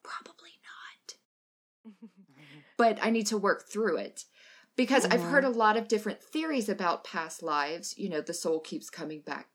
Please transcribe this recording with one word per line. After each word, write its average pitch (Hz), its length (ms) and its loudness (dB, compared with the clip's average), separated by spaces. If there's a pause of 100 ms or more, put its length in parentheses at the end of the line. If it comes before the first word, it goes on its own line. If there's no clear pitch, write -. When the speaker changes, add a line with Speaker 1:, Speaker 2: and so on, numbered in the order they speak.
Speaker 1:
Probably - 480 -16 (1300)
not. 220 160 -20
Speaker 2:
<laughs> 226 100 -20 (680)
Speaker 1:
But 226 220 4
I - 80 2
need 226 200 2
to 220 100 0
work 196 320 0
through 208 280 0
it - 280 -10 (500)
because 254 300 4
I've 233 160 4
heard 277 220 4
Speaker 3:
Mm-hmm. 254 100 2
Speaker 1:
a 226 40 -2
lot 214 200 6
of 226 100 -4
different 214 340 0
theories 302 460 -2
about 185 360 0
past 160 380 -8
lives, 156 540 -2
you 196 140 -4
know, 156 100 -2
the 160 140 -6
soul 160 260 -2
keeps - 300 -10
coming 156 320 -10
back, 143 320 -10